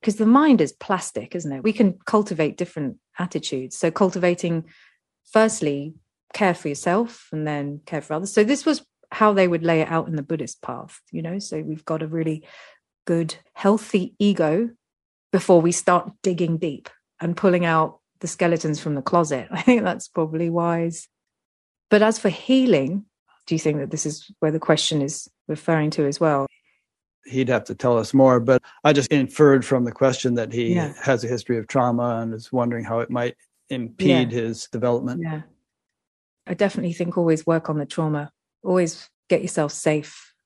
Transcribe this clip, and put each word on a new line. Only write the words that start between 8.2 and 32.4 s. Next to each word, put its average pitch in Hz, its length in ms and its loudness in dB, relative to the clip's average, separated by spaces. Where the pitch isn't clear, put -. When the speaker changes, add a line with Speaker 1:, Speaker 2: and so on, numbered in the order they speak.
Speaker 1:
So 214 120 4
this 262 220 0
was 311 180 -2
how 214 200 4
they 190 140 4
would 170 160 0
lay 165 180 2
it - 100 0
out 165 180 -2
in 160 80 -4
the 147 60 -4
Buddhist 147 400 -8
path, - 380 -12
you 165 100 -8
know? 170 160 -8
So 165 240 -8
we've 156 220 -10
got 156 180 -4
a 156 60 -8
really 160 360 -4
good, 165 320 -2
healthy 196 640 0
ego 202 520 2
before 180 300 6
we 170 120 2
start - 380 0
digging 170 360 -2
deep 156 300 -8
and 170 160 -4
pulling 180 280 2
out 160 360 0
the - 60 -10
skeletons 160 540 -2
from 151 160 -4
the 135 60 -6
closet. 151 460 0
<laughs> - 40 -10
I 190 100 -6
think 240 220 6
that's - 240 -6
probably 160 420 -4
wise. 170 560 -2
But 214 120 6
as 220 160 2
for 208 100 0
healing, 202 760 2
do - 80 -2
you 160 60 0
think 151 180 -2
that 139 140 -8
this 156 140 -6
is 151 220 -10
where 156 100 0
the 160 80 -2
question 156 440 0
is 143 260 -8
referring 151 440 0
to 151 160 -2
as 139 120 -4
well? 147 280 2
Speaker 2:
He'd 127 220 -2
have 127 160 0
to - 100 -10
tell 123 240 0
us 110 140 -4
more, 135 280 8
but 123 220 2
I 147 80 6
just 139 200 2
inferred 139 520 4
from 123 200 0
the 113 80 -6
question 127 420 0
that 113 180 -4
he 120 220 0
Speaker 1:
Yeah. 156 180 -2
Speaker 2:
has 123 220 0
a 113 40 -6
history 120 300 -2
of 110 100 -8
trauma 120 520 0
and 113 140 -6
is 113 180 -14